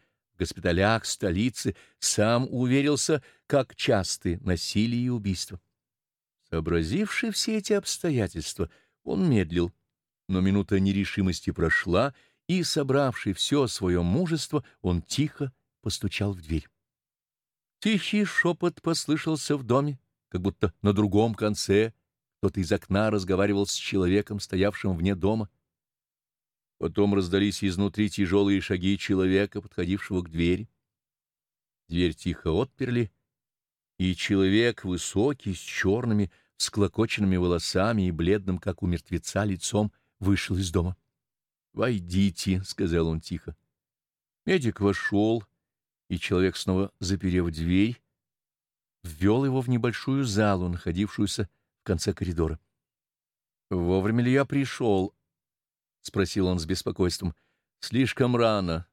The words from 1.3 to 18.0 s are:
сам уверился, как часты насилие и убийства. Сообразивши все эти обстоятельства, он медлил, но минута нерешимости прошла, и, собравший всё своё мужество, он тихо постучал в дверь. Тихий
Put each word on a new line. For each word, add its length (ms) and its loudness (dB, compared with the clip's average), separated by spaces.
сам 520 0
уверился, 720 0
как 280 0
часты 680 0
насилие 600 0
и 60 -2
убийства. 520 -4
Сообразивши 840 -2
все 240 -4
эти 160 -2
обстоятельства, 1000 -2
он 260 0
медлил, 440 2
но 120 2
минута 380 2
нерешимости 720 0
прошла, 640 0
и, 140 0
собравший 680 0
всё 340 0
своё 360 0
мужество, 600 0
он 220 0
тихо 500 -4
постучал 500 -4
в 80 -10
дверь. 280 -4
Тихий 440 0